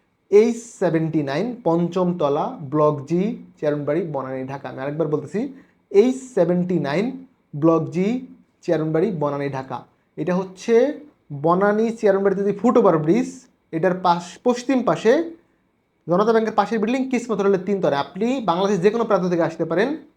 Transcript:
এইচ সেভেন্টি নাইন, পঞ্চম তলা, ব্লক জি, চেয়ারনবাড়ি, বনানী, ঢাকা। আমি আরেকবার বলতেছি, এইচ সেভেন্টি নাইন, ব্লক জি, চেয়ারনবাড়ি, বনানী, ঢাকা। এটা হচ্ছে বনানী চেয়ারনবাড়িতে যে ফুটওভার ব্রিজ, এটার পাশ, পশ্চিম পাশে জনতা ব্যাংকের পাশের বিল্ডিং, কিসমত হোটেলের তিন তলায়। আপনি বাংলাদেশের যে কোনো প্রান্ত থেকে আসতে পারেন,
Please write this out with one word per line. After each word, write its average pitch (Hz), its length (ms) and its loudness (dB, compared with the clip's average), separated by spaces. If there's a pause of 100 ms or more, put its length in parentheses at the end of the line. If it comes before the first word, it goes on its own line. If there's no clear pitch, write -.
(300)
এইচ 226 260 6
সেভেন্টি 160 680 -2
নাইন, 165 420 -4
পঞ্চম 175 540 0
তলা, 175 420 0
ব্লক 147 460 0
জি, 196 380 -2 (160)
চেয়ারনবাড়ি, 147 520 -2
বনানী, 131 340 -6
ঢাকা। 135 220 -10
আমি 127 120 -12
আরেকবার 151 280 -4
বলতেছি, 151 460 -4 (360)
এইচ 247 260 4
সেভেন্টি 180 640 0
নাইন, 170 460 -4 (300)
ব্লক 156 340 2
জি, 196 360 -2 (360)
চেয়ারনবাড়ি, 160 580 0
বনানী, 143 280 -4
ঢাকা। 131 360 -10 (320)
এটা 160 180 -2
হচ্ছে 233 680 0 (320)
বনানী 202 580 2
চেয়ারনবাড়িতে 196 540 0
যে 202 80 0
ফুটওভার 202 460 4
ব্রিজ, 196 480 0 (260)
এটার 165 300 0
পাশ, 175 420 0
পশ্চিম 247 380 0
পাশে 247 580 0 (680)
জনতা 208 240 2
ব্যাংকের 220 220 0
পাশের 214 240 0
বিল্ডিং, 254 320 -2
কিসমত 226 280 -2
হোটেলের 196 280 2
তিন 196 140 -2
তলায়। 143 200 0
আপনি 233 400 -2
বাংলাদেশের 190 420 0
যে 208 80 4
কোনো 233 140 0
প্রান্ত 185 260 0
থেকে 170 120 0
আসতে 160 220 -2
পারেন, 196 320 0 (200)